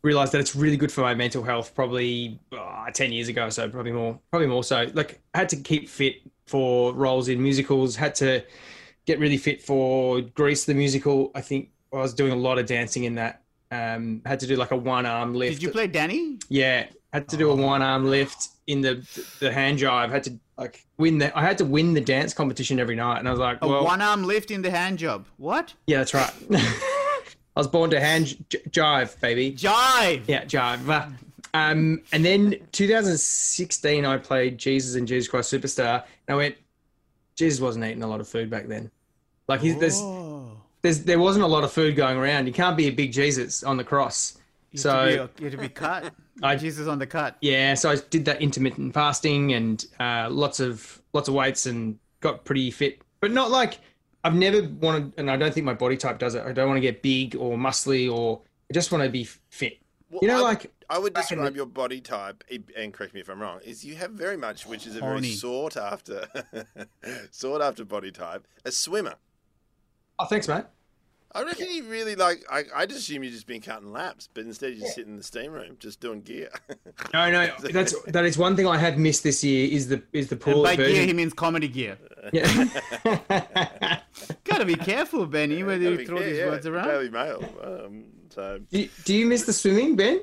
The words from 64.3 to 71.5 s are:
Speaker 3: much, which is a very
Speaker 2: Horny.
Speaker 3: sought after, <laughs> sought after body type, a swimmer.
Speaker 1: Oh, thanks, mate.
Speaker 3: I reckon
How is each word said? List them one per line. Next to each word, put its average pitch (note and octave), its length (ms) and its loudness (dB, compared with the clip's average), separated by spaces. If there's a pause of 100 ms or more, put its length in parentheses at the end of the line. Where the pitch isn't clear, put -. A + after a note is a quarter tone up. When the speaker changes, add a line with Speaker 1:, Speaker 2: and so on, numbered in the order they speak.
Speaker 3:
much, A2+ 300 -10
which A2 200 -14
is A2 100 -14
a A2+ 40 -10
very C3 120 -6
Speaker 2:
Horny. C3 200 -6
Speaker 3:
sought B2 440 -8
after, G2+ 500 -10 (260)
<laughs> A2 800 -16
sought C#3 280 -6
after A#2 240 -2
body G2 280 -8
type, F2+ 340 -14 (180)
a B2+ 60 -8
swimmer. D#3+ 440 -4 (1040)
Speaker 1:
Oh, F#3 80 -2
thanks, G#3 220 0
mate. E3 160 -2 (680)
Speaker 3:
I B3+ 120 -6
reckon E4+ 240 -8